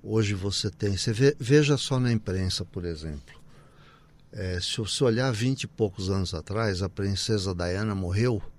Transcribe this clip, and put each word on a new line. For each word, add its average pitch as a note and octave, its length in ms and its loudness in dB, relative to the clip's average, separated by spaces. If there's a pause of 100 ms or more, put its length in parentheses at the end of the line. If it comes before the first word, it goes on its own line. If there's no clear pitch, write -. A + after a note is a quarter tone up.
Hoje G#2 300 2
você G2 380 -2
tem, G2+ 260 -2
você A2+ 160 -2
vê, C#3 260 4
veja C#3+ 380 6
só C3 220 -2
na B2 120 2
imprensa, F#2 540 0
por F2+ 200 -8
exemplo. D#2 540 -8 (920)
É, F#2 280 -4
se - 180 -4
você A#2 260 -2
olhar B2 280 4
vinte B2 320 0
e A2+ 40 -8
poucos F#2+ 420 -2
anos G2 240 0
atrás, F#2+ 480 -2
a F#2+ 80 -2
princesa G2 640 -2
Diana F#2 400 -2
morreu G2 480 0 (180)